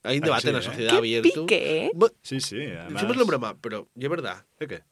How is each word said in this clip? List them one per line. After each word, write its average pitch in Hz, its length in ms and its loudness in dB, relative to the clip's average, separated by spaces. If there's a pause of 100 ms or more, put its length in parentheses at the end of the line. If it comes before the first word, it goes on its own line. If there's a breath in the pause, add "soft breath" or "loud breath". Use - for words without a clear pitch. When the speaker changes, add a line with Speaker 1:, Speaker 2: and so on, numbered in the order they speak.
Speaker 1:
Hay 131 140 0
un 147 60 0
Speaker 2:
Ah, - 20 2
Speaker 1:
debate 131 160 4
Speaker 2:
sí, 156 60 0
Speaker 1:
en 147 60 2
la 123 60 0
Speaker 2:
¿eh? - 20 -8
Speaker 1:
sociedad 117 300 -2
Speaker 3:
Qué - 60 4
Speaker 1:
abierto. 117 480 2
Speaker 3:
pique, 160 400 2
¿eh? 359 80 0
Speaker 1:
Bu- 202 180 4 (100)
Speaker 2:
Sí, 135 180 -6
sí, 101 220 -6
además 85 320 -10
Speaker 1:
Decimoslo 247 280 0
en 226 60 6
broma, 120 320 -2
pero 107 280 -8 (100)
es 131 100 -4
verdad 139 360 -6 (160)
Speaker 2:
¿De 156 80 -6
qué? 85 240 -12